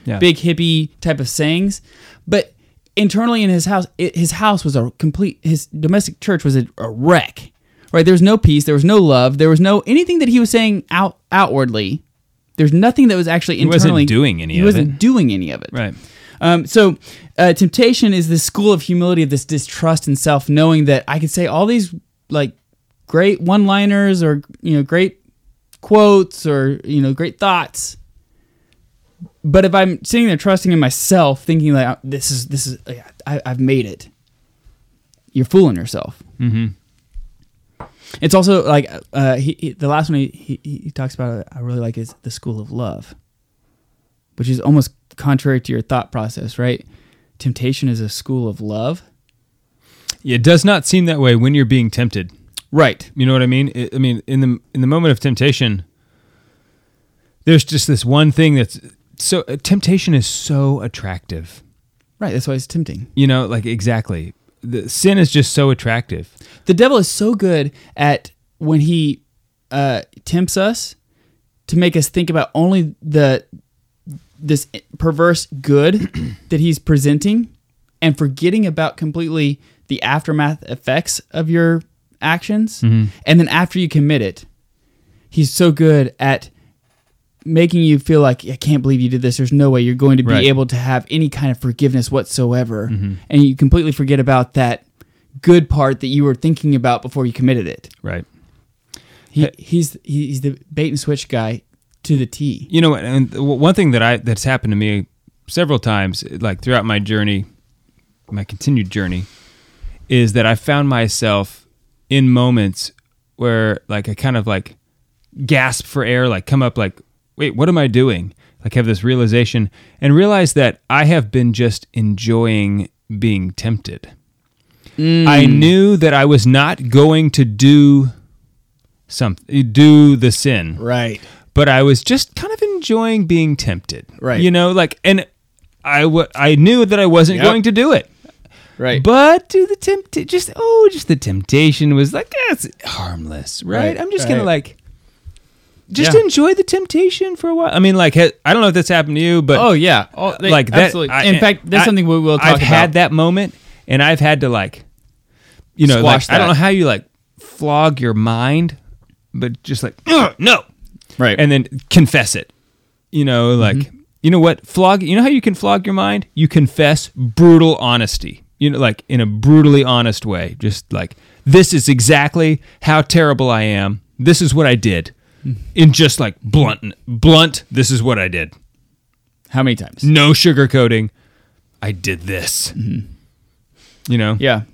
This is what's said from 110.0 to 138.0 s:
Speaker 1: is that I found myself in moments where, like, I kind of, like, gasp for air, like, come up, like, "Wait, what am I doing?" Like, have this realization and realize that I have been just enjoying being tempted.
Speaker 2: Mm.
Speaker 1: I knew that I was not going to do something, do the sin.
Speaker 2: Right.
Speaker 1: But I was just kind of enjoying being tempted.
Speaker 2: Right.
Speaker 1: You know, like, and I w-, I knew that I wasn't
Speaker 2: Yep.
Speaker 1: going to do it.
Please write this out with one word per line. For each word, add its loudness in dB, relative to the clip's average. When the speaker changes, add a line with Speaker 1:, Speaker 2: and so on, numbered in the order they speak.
Speaker 1:
is 0
that 0
I 2
found -2
myself -4
in 2
moments 0
where, -2
like, -8
I -6
kind -4
of, -4
like, -8
gasp -2
for -6
air, 0
like, -4
come 0
up, -2
like, -6
"Wait, -4
what 0
am 0
I 0
doing?" 0
Like, -8
have 0
this -2
realization 0
and 4
realize 4
that 0
I 2
have 0
been 0
just -2
enjoying -2
being -2
tempted. -8
Speaker 2:
Mm. 2
Speaker 1:
I 6
knew 6
that 4
I 4
was 4
not 2
going 4
to 2
do 4
something, -4
do 8
the 2
sin. -4
Speaker 2:
Right. -6
Speaker 1:
But 4
I 4
was 4
just -2
kind -8
of -6
enjoying -2
being 0
tempted. -8
Speaker 2:
Right. -2
Speaker 1:
You 4
know, 2
like, -2
and 0
I 0
w-, 0
I 2
knew 6
that 0
I 4
wasn't 4
Speaker 2:
Yep. -2
Speaker 1:
going 4
to 2
do 2
it. 0